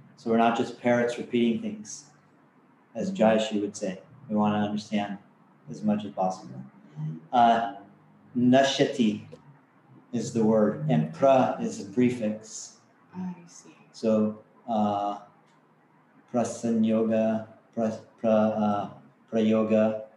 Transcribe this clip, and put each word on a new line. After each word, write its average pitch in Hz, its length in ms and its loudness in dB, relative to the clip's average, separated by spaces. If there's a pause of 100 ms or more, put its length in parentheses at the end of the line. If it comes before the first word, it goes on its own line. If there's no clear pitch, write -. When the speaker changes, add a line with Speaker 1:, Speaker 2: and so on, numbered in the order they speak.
(180)
Speaker 1:
so - 120 -8
we're 113 80 2
not 117 200 4
just - 240 -4
parrots 120 360 0
repeating 117 440 0
things, - 440 -12 (880)
as 98 180 -4
Jayashi 107 480 2
would 101 160 -6
say. 92 220 -6 (300)
We 107 60 -4
wanna 104 220 2
understand 104 600 -4 (540)
as 113 120 -12
much 104 200 0
as 98 80 -10
possible. 95 480 -4 (720)
Uh, 117 420 4 (640)
nashyati. 123 840 2 (920)
Is 113 200 -6
the 113 100 2
word, 107 460 2
and 78 240 0
pra 135 480 4
is 110 200 -6
a 101 40 -10
prefix. 117 920 -2 (380)
Speaker 2:
I 185 180 -8 (140)
see. - 280 -20 (160)
Speaker 1:
So, 107 480 0 (280)
uh, 104 520 -2 (1120)
prasanyoga, 110 1120 0 (260)
pra-, 110 260 -4 (200)
pra-, 113 100 0
uh, 107 600 2 (420)
prayoga, 110 720 2 (140)